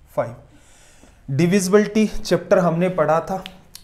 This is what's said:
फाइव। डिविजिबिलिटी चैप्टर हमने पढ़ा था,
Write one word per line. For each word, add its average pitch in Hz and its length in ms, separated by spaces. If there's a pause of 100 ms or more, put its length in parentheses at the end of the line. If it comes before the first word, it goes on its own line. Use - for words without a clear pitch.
(160)
फाइव। 117 200 (920)
डिविजिबिलिटी 202 800
चैप्टर - 520
हमने 175 320
पढ़ा 160 300
था, 185 220 (400)